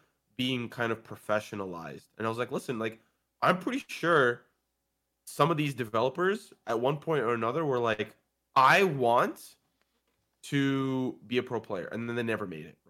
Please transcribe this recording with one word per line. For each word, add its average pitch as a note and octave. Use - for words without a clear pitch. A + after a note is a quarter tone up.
being B2
kind A#2
of A2
professionalized. F#2+
And A2
I A2+
was A2+
like, A#2+
"Listen, C#3
like, A2+
I'm F3
pretty B3+
sure C#3
some D#3
of E3
these D3
developers C3
at A#2
one C#3+
point D3
or A#2
another A#2+
were B2+
like, A2
'I D3
want C#3
to C3+
be A#2+
a A#2+
pro A#2+
player.'" F#2+
And A#2
then A#2
they A#2+
never A2
made D#2
it, -